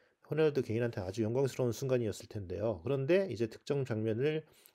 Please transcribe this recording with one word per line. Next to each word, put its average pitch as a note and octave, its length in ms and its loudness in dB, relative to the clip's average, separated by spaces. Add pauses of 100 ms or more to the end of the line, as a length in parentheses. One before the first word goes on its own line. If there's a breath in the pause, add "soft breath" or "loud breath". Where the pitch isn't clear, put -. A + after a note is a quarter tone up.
(300 soft breath)
호날두 D3 320 2
개인한테 A#2 400 0
아주 G2 220 -2
영광스러운 B2+ 480 0
순간이었을 A#2+ 560 -2
텐데요. G2 560 -4
그런데 C#3+ 480 2
이제 A2 160 0
득점 C#3 380 -2
장면을 A#2 600 0 (300 soft breath)